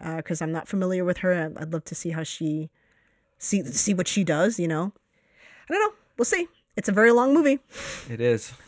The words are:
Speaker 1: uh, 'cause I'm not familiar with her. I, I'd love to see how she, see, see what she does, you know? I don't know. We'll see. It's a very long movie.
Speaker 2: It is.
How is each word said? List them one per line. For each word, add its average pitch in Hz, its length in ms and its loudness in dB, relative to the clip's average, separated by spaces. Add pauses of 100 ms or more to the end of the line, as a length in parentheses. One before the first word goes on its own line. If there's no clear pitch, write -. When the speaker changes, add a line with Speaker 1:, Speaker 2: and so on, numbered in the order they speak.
Speaker 1:
uh, 165 220 -8
'cause 160 180 -6
I'm 160 100 -4
not 165 160 -6
familiar 185 380 -2
with 180 140 0
her. 185 140 2
I, 160 280 -4
I'd 156 120 -8
love 160 120 -4
to - 80 -12
see - 160 -8
how 160 140 -4
she, 156 480 -6 (680)
see, - 280 -2
see - 280 -2
what 180 140 -2
she 202 160 0
does, 165 360 2
you 170 80 0
know? 160 260 -2 (760)
I 294 40 -6
don't 392 60 0
know. 427 140 0 (240)
We'll 233 80 2
see. 349 220 -2 (280)
It's - 140 -4
a - 20 2
very 220 200 6
long 247 240 6
movie. 285 240 6 (500)
Speaker 2:
It 113 100 -8
is. 117 340 2 (140)